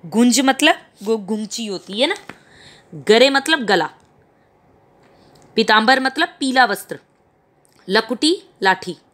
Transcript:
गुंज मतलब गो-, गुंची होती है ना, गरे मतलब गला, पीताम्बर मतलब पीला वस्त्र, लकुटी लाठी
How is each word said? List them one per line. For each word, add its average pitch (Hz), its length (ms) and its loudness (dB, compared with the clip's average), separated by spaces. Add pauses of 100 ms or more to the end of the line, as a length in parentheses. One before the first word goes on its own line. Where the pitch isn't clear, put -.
गुंज 233 340 2
मतलब 277 340 4 (280)
गो-, 214 220 -4
गुंची 214 420 -8
होती 196 340 -10
है 277 60 2
ना, 381 80 -2 (920)
गरे 233 220 6
मतलब 269 340 -2
गला, 175 260 0 (1600)
पीताम्बर 220 460 2
मतलब 277 280 -4 (120)
पीला 262 240 2
वस्त्र, 185 340 -6 (920)
लकुटी 247 540 -2 (200)
लाठी 185 340 -2 (180)